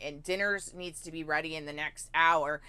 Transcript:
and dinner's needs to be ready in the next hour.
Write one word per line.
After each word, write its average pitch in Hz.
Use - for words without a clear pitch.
and 147
dinner's 196
needs 175
to 165
be 160
ready 156
in 151
the 147
next 147
hour. 160